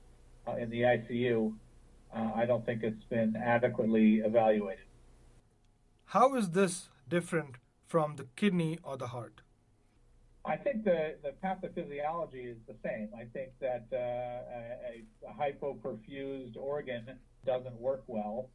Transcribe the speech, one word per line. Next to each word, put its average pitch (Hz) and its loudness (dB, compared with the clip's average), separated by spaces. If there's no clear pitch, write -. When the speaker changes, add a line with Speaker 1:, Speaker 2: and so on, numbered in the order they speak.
Speaker 1:
uh, 120 -4
in 117 -4
the 120 2
I 120 4
C 123 -4
U, 113 2
uh, 113 -2
I 113 2
don't 117 2
think 113 -2
it's 110 -4
been 110 2
adequately 110 6
evaluated. 110 4
Speaker 2:
How 254 6
is 208 0
this 180 0
different 143 -2
from 151 0
the - -12
kidney 170 2
or 139 -8
the 131 -6
heart? 120 -10
Speaker 1:
I 156 0
think 220 -2
the, 160 2
the - -6
pathophysiology 151 -6
is 117 -12
the 113 -16
same. 107 -6
I 113 -14
think 131 -10
that, 123 -4
uh, 131 0
a, 123 -6
a 110 -16
hypoperfused 139 -6
organ 131 -6
doesn't 123 -2
work 131 -2
well, 107 -4